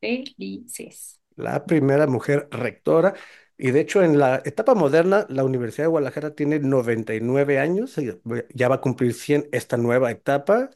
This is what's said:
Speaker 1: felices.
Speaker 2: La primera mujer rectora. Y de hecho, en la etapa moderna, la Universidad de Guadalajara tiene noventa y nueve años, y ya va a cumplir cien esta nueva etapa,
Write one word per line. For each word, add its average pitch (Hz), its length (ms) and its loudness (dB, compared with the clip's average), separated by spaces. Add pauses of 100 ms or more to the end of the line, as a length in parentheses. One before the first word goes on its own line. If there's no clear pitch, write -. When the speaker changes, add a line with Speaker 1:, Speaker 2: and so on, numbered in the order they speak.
Speaker 1:
felices. - 1200 -12 (140)
Speaker 2:
La - 320 -6
primera 143 400 4
mujer 143 460 -2
rectora. 156 640 0 (440)
Y 127 140 -2
de 147 80 4
hecho, 185 220 2
en 156 160 4
la 131 260 4
etapa 233 300 2
moderna, 175 540 2
la 135 160 -2
Universidad 127 400 -2
de 165 60 2
Guadalajara 147 440 -2
tiene 147 260 -2
noventa 117 540 0
y 110 60 -4
nueve 139 380 0
años, 180 400 -2
y 127 120 -4 (440)
ya 123 140 2
va 135 80 2
a 135 40 -4
cumplir 123 320 0
cien 147 400 -2
esta 123 240 -4
nueva 120 340 2
etapa, 143 640 -2